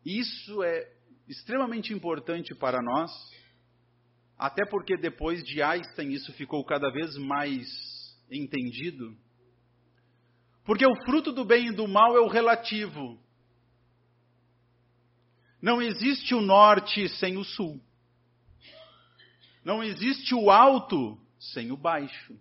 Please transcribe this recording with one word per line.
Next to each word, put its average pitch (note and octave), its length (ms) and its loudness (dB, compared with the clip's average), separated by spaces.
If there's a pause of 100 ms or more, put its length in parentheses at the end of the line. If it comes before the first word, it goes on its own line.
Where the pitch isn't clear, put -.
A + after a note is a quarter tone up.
Isso G#3 600 -8
é E3 280 -4 (360)
extremamente A#3 640 -6
importante E3+ 600 -6
para B2+ 280 -2
nós, C3+ 300 -2 (1300)
até F#3+ 280 -2
porque F#3+ 320 -4
depois D#3+ 460 -6
de D3 180 -6
Einstein D#3 500 -4
isso C#3 220 -10
ficou C#3+ 320 -8
cada C#3+ 260 -2
vez D3+ 260 -8
mais C#3 720 -6 (400)
entendido? C3 840 -8 (1500)
Porque G#3+ 220 2
o B3+ 100 6 (100)
fruto D4 260 0
do B3+ 120 -6
bem A#3+ 240 4
e A3+ 40 -6
do G#3 160 -4
mal A3 280 6
é A#3+ 40 8
o A3+ 80 6
relativo. G#3 920 -2 (2500)
Não A#3+ 200 2
existe A#3+ 520 -2
o A3+ 80 2
norte G3 680 6
sem F#3 280 -4
o G3 60 -6
sul. D#3 360 -8 (1800)
Não A3 200 -4
existe A3 500 -4
o G#3+ 160 4
alto G3 680 6 (200)
sem A#2+ 320 -10
o C#3 60 -8
baixo. D3 640 -6